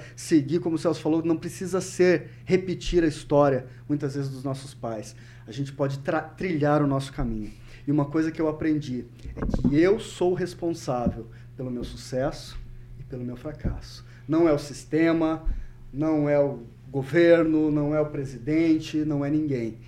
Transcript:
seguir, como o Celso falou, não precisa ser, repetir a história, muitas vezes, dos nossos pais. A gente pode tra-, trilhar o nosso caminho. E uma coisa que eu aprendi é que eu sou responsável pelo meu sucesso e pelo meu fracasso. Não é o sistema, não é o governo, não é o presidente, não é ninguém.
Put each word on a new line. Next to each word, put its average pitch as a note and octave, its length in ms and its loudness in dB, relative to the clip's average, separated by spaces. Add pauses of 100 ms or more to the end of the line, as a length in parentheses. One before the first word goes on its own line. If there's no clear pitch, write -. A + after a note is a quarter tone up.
(160)
seguir, D#3 440 2
como E3 160 -2
o D#3 40 0
Celso D#3 220 0
falou, D#3+ 220 2
não E3 140 2
precisa F3 440 -4
ser, F3+ 480 2 (160)
repetir F3+ 580 2
a D#3+ 40 4
história, C#3+ 600 2 (200)
muitas D3 280 -2
vezes, C#3 160 -4
dos C3 120 -10
nossos C3+ 300 -6
pais. A2+ 420 -8 (300)
A A2 60 -16
gente C3+ 220 -6
pode C#3 260 -2
tra-, D#3+ 220 -2
trilhar D3+ 600 0
o C#3+ 60 4
nosso C#3 260 0
caminho. G#2+ 380 -4 (340)
E C#3 60 0
uma D3+ 140 4
coisa D#3+ 260 0
que D#3+ 100 -6
eu D#3+ 80 2
aprendi D3+ 560 -2 (300)
é - 100 -6
que B2+ 340 2
eu G3 200 4
sou - 340 -2
responsável E3 920 -4 (280)
pelo B2+ 160 -8
meu A#2+ 120 -6
sucesso - 720 -6 (420)
e - 40 -12
pelo B2+ 200 -10
meu B2 140 -8
fracasso. - 680 -8 (240)
Não E3 220 4
é - 40 6
o C#3+ 60 4
sistema, D#3+ 880 0 (480)
não D3+ 340 2
é D3 120 4
o B2 240 0 (280)
governo, D#3+ 800 4
não D3 240 0
é D3+ 60 2
o D3+ 60 2
presidente, D#3 1000 0
não C#3+ 180 0
é C#3+ 60 -2
ninguém. C3+ 480 0 (100)